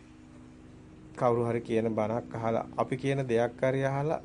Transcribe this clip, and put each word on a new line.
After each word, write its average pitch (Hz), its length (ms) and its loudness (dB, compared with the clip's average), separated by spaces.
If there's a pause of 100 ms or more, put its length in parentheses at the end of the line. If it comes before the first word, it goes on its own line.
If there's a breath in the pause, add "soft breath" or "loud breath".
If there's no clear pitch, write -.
(1120 loud breath)
කවුරු 120 320 2
හරි 117 160 0
කියන 113 280 0
බණක් 110 460 -2
අහලා, 113 380 -2
අපි 120 240 0
කියන 135 260 0
දෙයක් 120 380 2
හරි 131 240 2
අහලා 139 400 0